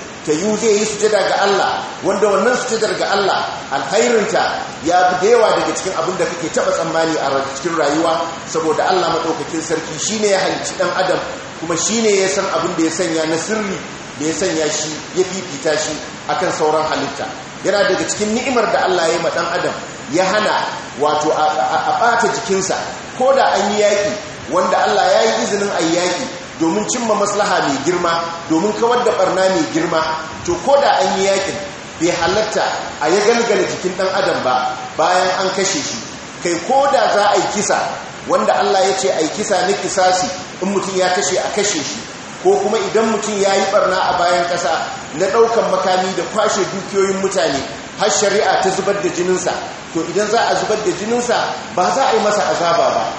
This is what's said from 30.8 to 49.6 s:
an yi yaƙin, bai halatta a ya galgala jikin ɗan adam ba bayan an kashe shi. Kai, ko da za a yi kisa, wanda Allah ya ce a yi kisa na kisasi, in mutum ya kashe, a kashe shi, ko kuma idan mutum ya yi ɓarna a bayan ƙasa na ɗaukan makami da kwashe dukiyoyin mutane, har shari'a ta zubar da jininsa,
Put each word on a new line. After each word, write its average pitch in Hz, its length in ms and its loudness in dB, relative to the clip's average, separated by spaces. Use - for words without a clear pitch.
an 190 200 2
yi 190 80 2
yaƙin, - 300 0
bai 170 140 2
halatta 175 560 0
a - 120 0
ya 196 120 4
galgala 214 420 4
jikin 151 320 -2
ɗan 190 160 -2
adam 180 320 0
ba 127 320 0
bayan 185 440 2
an 190 140 0
kashe 180 280 0
shi. - 200 -6
Kai, 175 160 0
ko 269 220 4
da 262 240 4
za 208 200 4
a 202 60 4
yi 175 140 2
kisa, - 280 0
wanda 190 300 2
Allah 196 280 4
ya 190 140 2
ce - 120 0
a - 140 2
yi 156 60 2
kisa 202 280 -2
na 185 180 2
kisasi, 185 520 2
in 180 100 -2
mutum 185 260 -2
ya 185 140 2
kashe, 185 300 0
a 156 120 -2
kashe 196 280 0
shi, - 200 -6
ko 196 180 6
kuma 214 200 0
idan 202 320 2
mutum 214 280 -2
ya 196 160 4
yi 190 120 4
ɓarna 185 320 2
a 185 200 0
bayan 175 280 2
ƙasa 175 400 -2
na 165 160 -2
ɗaukan 226 420 4
makami 185 460 0
da 175 160 -2
kwashe 208 340 0
dukiyoyin 190 560 -2
mutane, 170 400 0
har 196 140 2
shari'a 196 520 2
ta 190 80 2
zubar 196 240 0
da 196 140 -2
jininsa, 175 440 0